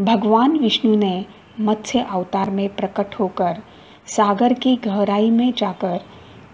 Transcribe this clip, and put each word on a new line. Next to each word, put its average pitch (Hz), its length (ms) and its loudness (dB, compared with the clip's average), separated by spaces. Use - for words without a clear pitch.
भगवान 226 580 2
विष्णु 220 380 2
ने 196 300 -2
मत्स्य 214 400 -2
अवतार 196 500 -4
में 196 260 -2
प्रकट 202 380 -4
होकर 185 480 -2
सागर 214 480 2
की 254 220 2
गहराई 208 540 0
में 240 220 2
जाकर 185 480 -4